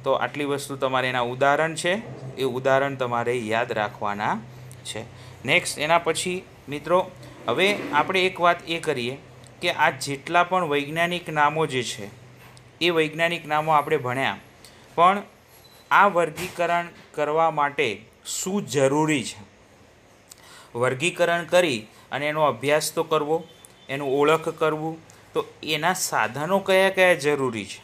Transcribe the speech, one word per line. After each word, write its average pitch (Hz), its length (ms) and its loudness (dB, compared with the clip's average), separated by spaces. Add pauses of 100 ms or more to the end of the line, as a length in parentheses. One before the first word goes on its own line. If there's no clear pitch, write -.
તો 135 80 2
આટલી 131 320 -2
વસ્તુ 139 320 -4
તમારે 131 320 0
એના 127 120 -2
ઉદાહરણ 139 540 2
છે, 180 280 -2 (360)
એ 131 40 -4
ઉદાહરણ 135 540 0
તમારે 120 380 -2
યાદ 117 380 -2
રાખવાના 107 680 -4 (440)
છે. 110 200 -10 (400)
Next 151 340 0
એના 156 200 2
પછી 180 440 -2 (260)
મિત્રો 156 420 0 (380)
હવે 185 280 2 (160)
આપણે 180 340 2
એક 185 140 -4
વાત 175 180 4 (100)
એ 165 100 -4
કરીએ 135 400 -4 (420)
કે 175 100 0
આ 156 200 4
જેટલા 147 540 0
પણ 180 240 0
વૈજ્ઞાનિક 165 600 -2
નામો 156 360 2
જે 131 160 -2
છે 104 400 -10 (580)
એ 170 100 4
વૈજ્ઞાનિક 160 560 0
નામો 151 260 0
આપણે 151 240 4
ભણ્યા, 123 420 -2 (560)
પણ 190 280 4 (680)
આ 180 180 8
વર્ગીકરણ 170 800 -2 (260)
કરવા 156 360 2
માટે 143 500 0 (260)
શું 185 400 -4
જરૂરી 139 580 2
છે? - 120 -10 (1400)
વર્ગીકરણ 170 680 0
કરી 151 420 2 (260)
અને 143 160 -4
એનો 156 140 0
અભ્યાસ 143 520 0
તો 165 80 -2
કરવો, 160 420 0 (440)
એનું 139 320 -2
ઓળખ 156 280 4
કરવું, 160 480 -2 (380)
તો 165 120 -2 (160)
એના 156 300 0
સાધનો 147 680 0
કયા 190 320 4
કયા 185 240 4
જરૂરી 135 500 -2
છે? - 200 -14